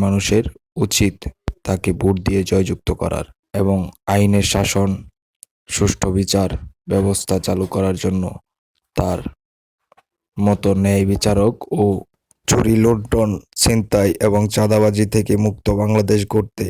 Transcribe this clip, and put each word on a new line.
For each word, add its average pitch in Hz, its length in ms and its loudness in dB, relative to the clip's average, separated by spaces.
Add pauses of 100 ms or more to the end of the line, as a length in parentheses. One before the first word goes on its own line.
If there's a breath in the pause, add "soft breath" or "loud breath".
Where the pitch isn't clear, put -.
মানুষের 101 400 2 (420)
উচিত 101 300 0 (520)
তাকে 95 220 -2 (120)
ভোট 95 140 2 (120)
দিয়ে 98 160 0
জয়যুক্ত 95 460 -2 (120)
করার 80 240 -4 (360)
এবং 98 160 0 (360)
আইনের 101 400 2
শাসন, 98 360 0 (800)
সুষ্ঠু 98 420 0
বিচার 95 380 0 (420)
ব্যবস্থা 98 480 0
চালু 95 340 -2
করার 95 300 0
জন্য 92 200 -2 (720)
তার 90 240 -2 (1160)
মতো 101 320 0 (140)
ন্যায় 98 280 2
বিচারক 101 440 0 (260)
ও - 20 2 (640)
চুরি, 113 360 2
লুণ্ঠন, 113 460 2 (320)
ছিনতাই 104 480 2 (120)
এবং 104 200 2 (140)
চাঁদাবাজি 107 500 4 (100)
থেকে 107 180 2 (120)
মুক্ত - 220 -2 (140)
বাংলাদেশ 107 400 2 (100)
গড়তে - 380 -2